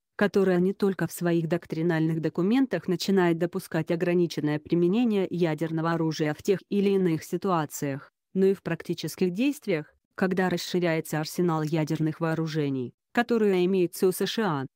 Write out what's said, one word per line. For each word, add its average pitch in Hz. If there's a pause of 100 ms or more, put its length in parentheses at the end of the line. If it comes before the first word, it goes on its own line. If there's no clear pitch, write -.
(140)
которая 190
не 185
только 190
в -
своих 170
доктринальных 160
документах 185
начинает 180
допускать 175
ограниченное 165
применение 190
ядерного 160
оружия 160
в -
тех 190
или 202
иных 180
ситуациях, 156 (200)
но 190
и 196
в -
практических 165
действиях, 202 (220)
когда 185
расширяется 170
арсенал 160
ядерных 156
вооружений, 156 (200)
которые 214
имеются 185
у 185
С 196
Ш 220
А, 143